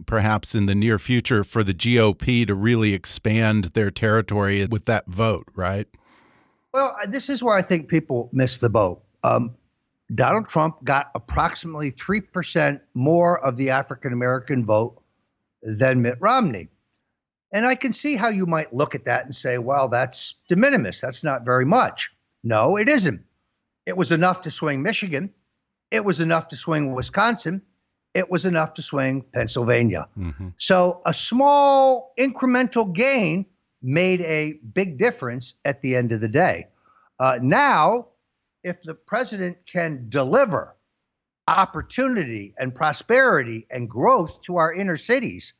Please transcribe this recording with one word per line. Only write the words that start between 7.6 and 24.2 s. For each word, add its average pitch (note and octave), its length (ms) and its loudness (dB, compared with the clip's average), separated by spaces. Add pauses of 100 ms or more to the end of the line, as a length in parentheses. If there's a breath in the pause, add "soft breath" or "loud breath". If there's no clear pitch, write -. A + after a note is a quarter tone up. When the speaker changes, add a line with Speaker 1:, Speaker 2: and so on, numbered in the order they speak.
Speaker 2:
think F3 260 0
people C3+ 460 -2
miss C3 240 0
the A#2+ 120 0
boat. G2+ 320 2 (220)
Um, A#2 320 0 (580)
Donald D3 360 0
Trump D#3 340 -2
got C#3 320 0
approximately D3+ 760 -4
three - 280 -4
percent D#3 600 -2 (120)
more E3+ 460 2
of C3 160 -2
the C3 140 -2
African-American B2+ 960 -2
vote A2 360 0 (600)
than B2+ 400 0
Mitt B2 180 0
Romney. F3+ 480 0 (880)
And G#3+ 120 0
I B3+ 100 2
can B3+ 180 -4
see C#4+ 240 -2
how A3 100 0
you F#3+ 180 0
might D#3+ 280 -2
look C#3+ 220 -2
at - 100 -12
that B2 180 -2
and B2 100 -14
say, B2 260 -4
"Well, C3+ 280 0
that's B2 480 -4 (140)
de F3 80 4
minimis. G#3 420 2
That's B2+ 240 -10
not C3+ 220 -4
very B2+ 180 4
much." G#3+ 480 2 (320)
No, A2+ 320 2
it G#3+ 140 2
isn't. F#3 340 0 (640)
It F3+ 120 -4
was E3 140 0
enough F3 300 2